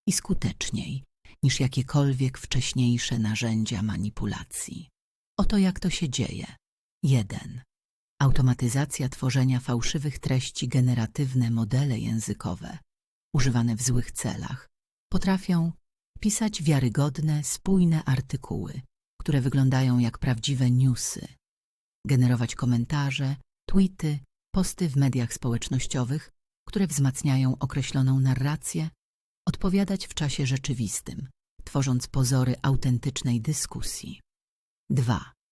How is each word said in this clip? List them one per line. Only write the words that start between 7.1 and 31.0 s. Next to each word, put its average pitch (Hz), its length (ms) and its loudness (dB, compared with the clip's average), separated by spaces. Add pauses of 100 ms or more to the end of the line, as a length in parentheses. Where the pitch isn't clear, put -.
Automatyzacja 131 880 4
tworzenia 131 500 0
fałszywych 131 600 -2
treści. - 480 -2
Generatywne 123 840 0
modele 117 480 0
językowe, 110 800 -6 (560)
używane 120 420 2
w 113 60 -6
złych 120 300 0
celach, - 580 -8 (420)
potrafią 180 600 0 (480)
pisać 214 440 -2
wiarygodne, 147 800 2
spójne 175 600 2
artykuły, - 760 -4 (400)
które 143 200 2
wyglądają 131 580 4
jak 117 180 0
prawdziwe 127 540 0
newsy, 127 560 0 (800)
generować 123 480 2
komentarze, 135 800 -2 (340)
tweety, 175 500 2 (340)
posty 180 360 0
w 127 60 -4
mediach 131 380 2
społecznościowych, 127 960 -4 (360)
które 196 200 0
wzmacniają 135 720 0
określoną 135 600 0
narrację, 143 680 0 (580)
odpowiadać 190 600 0
w - 60 -16
czasie 143 320 -2
rzeczywistym, 131 840 -4 (360)